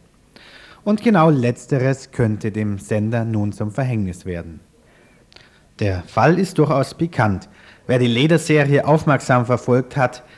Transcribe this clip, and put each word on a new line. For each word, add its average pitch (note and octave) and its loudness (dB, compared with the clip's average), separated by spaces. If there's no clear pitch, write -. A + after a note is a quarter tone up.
Und G#3+ -2
genau F3+ 4
Letzteres C3 0
könnte G#2+ -2
dem G#2 -4
Sender A2 -4
nun G#2 -2
zum G#2+ -6
Verhängnis G#2+ -4
werden. E2+ -10
Der F#2+ -4
Fall D3 2
ist F#3+ -2
durchaus C#3 0
pikant. A2 -2
Wer B2+ 2
die B2 2
Lederserie C#3+ 2
aufmerksam C#3+ 2
verfolgt B2 -2
hat, B2+ -2